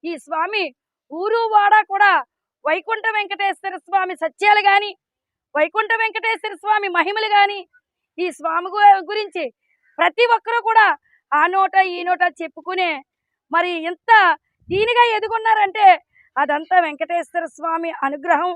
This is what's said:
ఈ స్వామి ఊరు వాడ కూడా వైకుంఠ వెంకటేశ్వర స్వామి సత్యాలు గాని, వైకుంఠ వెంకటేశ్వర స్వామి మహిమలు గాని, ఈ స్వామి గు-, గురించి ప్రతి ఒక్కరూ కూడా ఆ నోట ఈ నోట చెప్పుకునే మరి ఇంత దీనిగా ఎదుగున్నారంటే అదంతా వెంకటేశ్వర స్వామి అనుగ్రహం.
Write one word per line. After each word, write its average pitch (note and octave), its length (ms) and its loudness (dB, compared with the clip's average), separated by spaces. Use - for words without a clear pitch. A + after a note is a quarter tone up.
ఈ E4+ 120 -8
స్వామి E4+ 480 -6
ఊరు G4+ 300 -2
వాడ G#4 220 4
కూడా G4 240 2
వైకుంఠ F#4+ 500 -4
వెంకటేశ్వర G4 640 -4
స్వామి F#4 380 -4
సత్యాలు G#4 520 0
గాని, G4+ 240 2
వైకుంఠ F4+ 440 -2
వెంకటేశ్వర A4 560 -4
స్వామి G4+ 340 -2
మహిమలు G4 440 -2
గాని, G4+ 280 2
ఈ F4 120 -4
స్వామి E4 400 -6
గు-, G4 400 6
గురించి G4+ 340 -6
ప్రతి F4+ 280 2
ఒక్కరూ A#4 340 0
కూడా A4 260 4
ఆ D4 140 2
నోట F#4+ 280 0
ఈ F4 180 -8
నోట F4+ 180 -2
చెప్పుకునే F4 480 -6
మరి F4 200 0
ఇంత F4+ 240 -6
దీనిగా A4+ 360 2
ఎదుగున్నారంటే G#4+ 720 0
అదంతా D4 440 -2
వెంకటేశ్వర E4 680 -4
స్వామి E4 440 -6
అనుగ్రహం. D4 540 -2